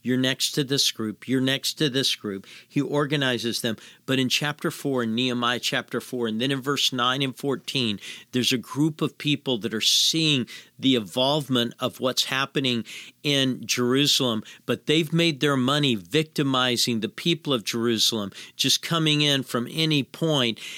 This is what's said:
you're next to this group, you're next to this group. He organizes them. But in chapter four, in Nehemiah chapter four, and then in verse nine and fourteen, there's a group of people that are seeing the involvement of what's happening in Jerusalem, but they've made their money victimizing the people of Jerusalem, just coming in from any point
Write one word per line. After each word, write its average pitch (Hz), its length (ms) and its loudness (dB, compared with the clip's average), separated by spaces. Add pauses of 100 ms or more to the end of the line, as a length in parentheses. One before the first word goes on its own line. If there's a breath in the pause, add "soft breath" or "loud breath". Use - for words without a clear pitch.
you're 123 120 0
next 131 360 0
to 151 120 0
this 131 280 0
group, 110 360 -8
you're 131 140 2
next 131 380 0
to 156 100 2
this 127 260 0
group. 98 300 -8 (220 loud breath)
He 147 140 0
organizes 135 800 0
them. 113 160 -2 (280 loud breath)
But 131 140 2
in 127 100 0
chapter 151 400 -2
four, 131 340 -2
in 113 120 -2
Nehemiah 123 440 0
chapter 123 400 -4
four, 120 280 -4
and 110 120 -2
then 131 120 0
in 139 100 -2
verse 139 320 0
nine 127 300 0
and 131 120 -4
fourteen, 123 640 -2 (320 loud breath)
there's 127 220 2
a 123 60 0
group 156 420 -2
of - 160 -4
people 139 400 -2
that 104 160 -4
are 107 80 -4
seeing 151 640 2 (320 loud breath)
the 127 180 4
involvement 127 840 0
of 123 200 -4
what's 127 260 0
happening 131 600 0 (380 loud breath)
in 135 420 0
Jerusalem, 123 800 2 (220 loud breath)
but 123 200 -4
they've 151 260 2
made 165 300 2
their 143 160 2
money 135 380 2
victimizing 127 1040 0
the 104 100 -2
people 165 440 -2
of 113 120 -2
Jerusalem, 113 640 0 (240 loud breath)
just - 260 0
coming 156 400 2
in 143 220 2
from 123 280 -2
any 156 320 2
point 135 560 0 (180 loud breath)